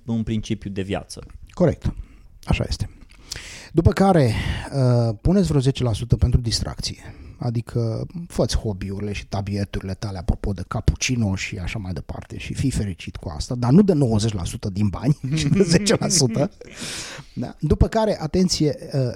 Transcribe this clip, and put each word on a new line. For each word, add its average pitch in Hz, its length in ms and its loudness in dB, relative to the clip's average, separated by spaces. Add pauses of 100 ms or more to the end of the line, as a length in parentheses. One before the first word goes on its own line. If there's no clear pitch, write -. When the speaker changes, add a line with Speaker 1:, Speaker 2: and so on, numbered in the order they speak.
Speaker 1:
un 113 180 -2
principiu 110 460 -4
de 95 120 -6
viață. 92 420 -6 (260)
Speaker 2:
Corect. - 440 0 (500)
Așa - 240 0
este. - 220 -4 (840)
După 175 180 6
care, 170 420 6 (760)
uh, 107 120 -4
puneți 180 260 4
vreo 147 120 2
zece 131 240 2
la 117 100 2
sută 113 220 0
pentru 127 260 4
distracție. - 720 -6 (240)
Adică 117 680 -2 (220)
fă-ți - 300 0
hobby-urile 101 560 -6
și - 140 -10
tabieturile 98 640 -4
tale, 98 240 -8
apropo - 360 0
de 92 140 -8
cappuccino 113 680 0
și - 220 -6
așa 92 220 -6
mai 92 140 -6
departe, - 440 -10
și - 160 -8
fii 135 180 0
fericit 98 440 -4
cu - 200 -10
asta, 123 200 -6
dar 120 160 2
nu 180 100 10
de 196 120 6
nouăzeci 113 400 4
la 87 100 -4
sută - 260 -6
din 101 180 0
bani, 113 300 0 (100)
<laughs> 147 100 0
ci 151 60 0
de 165 200 4
zece 180 360 4
la - 80 -2
sută. 143 440 2 (840)
Da? - 260 -8
După 190 280 2
care, 220 340 0
atenție, 160 560 2 (160)
uh, 127 220 0